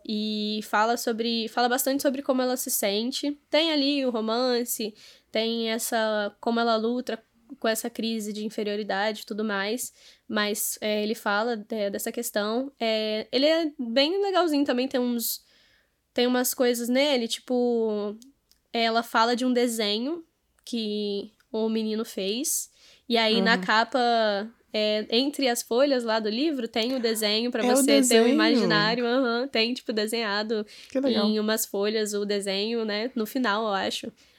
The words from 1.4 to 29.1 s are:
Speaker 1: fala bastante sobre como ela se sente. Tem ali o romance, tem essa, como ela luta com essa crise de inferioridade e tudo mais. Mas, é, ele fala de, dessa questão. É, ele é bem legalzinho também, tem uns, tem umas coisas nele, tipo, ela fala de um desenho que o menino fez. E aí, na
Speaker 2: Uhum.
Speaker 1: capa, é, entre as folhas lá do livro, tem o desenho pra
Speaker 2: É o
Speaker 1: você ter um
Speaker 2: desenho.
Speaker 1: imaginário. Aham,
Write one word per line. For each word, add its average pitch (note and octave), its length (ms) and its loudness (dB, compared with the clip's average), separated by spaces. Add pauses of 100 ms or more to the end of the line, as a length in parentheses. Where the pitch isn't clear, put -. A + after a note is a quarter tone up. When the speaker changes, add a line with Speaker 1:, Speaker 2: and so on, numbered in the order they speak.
Speaker 1:
fala A#3+ 220 0
bastante C4+ 320 0
sobre C#4 180 0
como C4 220 0
ela B3+ 160 0
se - 120 -6
sente. A#3 680 -2 (100)
Tem D#4+ 240 2
ali C#4+ 320 2
o B3 60 0
romance, A#3 840 -2 (400)
tem A3+ 380 -2
essa, A3 720 -2
como A#3 200 0
ela A#3 160 2
luta A#3+ 460 -4 (380)
com A#3 80 0
essa A3 200 -2
crise A3 440 -4
de G#3+ 120 -8
inferioridade G#3 800 -4
e - 40 -16
tudo G#3+ 180 -4
mais. G#3 480 -4 (340)
Mas, G#3 540 -2
é, G#3+ 240 0
ele G#3+ 100 -2
fala A3 420 0
de, G#3 340 -4
dessa G#3 200 -6
questão. A#3 720 -4
É, G#3+ 500 -2
ele C4+ 160 2
é D#4+ 320 2
bem C#4 420 2
legalzinho F4 440 2
também, C4 240 0
tem C4 100 -2
uns, A#3+ 460 -2 (680)
tem B3 140 2
umas B3 280 0
coisas A#3+ 340 0
nele, B3+ 400 2
tipo, A3+ 880 0 (560)
ela A#3 320 2
fala A#3 320 4
de A#3+ 80 -2
um B3+ 80 2
desenho A#3+ 720 0 (400)
que G#3 680 -4 (220)
o A3 160 -2
menino A3 360 -2
fez. A3 680 -4 (380)
E A#3 80 2
aí, A3 240 4
na A3+ 140 4
Speaker 2:
Uhum. A#3 60 2
Speaker 1:
capa, A3+ 880 2 (240)
é, G#3+ 380 0
entre C4+ 380 2
as A#3+ 140 0
folhas B3+ 400 2
lá A3+ 160 0
do G#3 100 -2
livro, B3+ 380 -2
tem B3 300 -2
o B3+ 40 -2
desenho A3 520 0
pra A#3 120 0
Speaker 2:
É B3 80 4
o B3+ 40 6
Speaker 1:
você C4+ 100 6
ter C#4+ 60 4
um C#4 80 8
Speaker 2:
desenho. A#3+ 280 6
Speaker 1:
imaginário. A#3+ 800 4
Aham, B3 400 0